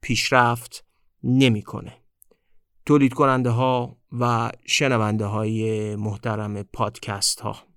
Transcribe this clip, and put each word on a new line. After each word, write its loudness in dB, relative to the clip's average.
پیشرفت 0
نمی‌کنه. 0
تولید 6
کننده 2
ها 0
و 0
شنونده 2
های -2
محترم -6
پادکست -6
ها -8